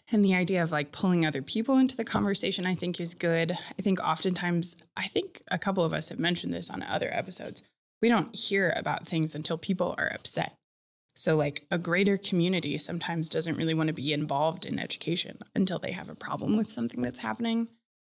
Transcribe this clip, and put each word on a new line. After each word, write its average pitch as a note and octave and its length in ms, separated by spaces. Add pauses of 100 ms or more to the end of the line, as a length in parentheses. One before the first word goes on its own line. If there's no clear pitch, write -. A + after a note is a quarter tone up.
And G#3 140
the F#3+ 120
idea F3+ 280
of, D#3+ 80
like, D3+ 220
pulling F3 320
other D3 160
people E3 360
into C4 200
the A3+ 80
conversation, G3 600
I F#3 100
think, F3 260
is E3+ 120
good. E3 380
I - 300
think F#3+ 180
oftentimes, F3 800 (180)
I F#3+ 120
think - 340 (100)
a F#3 60
couple F#3+ 260
of D#3+ 80
us D#3 160
have - 120
mentioned F3 340
this E3+ 160
on - 120
other - 300
episodes, - 520 (380)
we A3 60
don't A3+ 260
hear G3 440
about - 280
things D#3+ 300
until D#3 220
people F3+ 400
are - 160
upset. - 420 (580)
So, - 220
like, D3 360
a F3+ 60
greater F#3 400
community E3+ 600
sometimes E3+ 500
doesn't D#3+ 300
really D#3+ 160
wanna D#3+ 180
be D3 220
involved D3+ 520
in - 140
education - 600 (160)
until F3+ 220
they - 140
have - 160
a - 80
problem - 400
with G#3+ 120
something A#3+ 340
that's - 180
happening, A3+ 480 (380)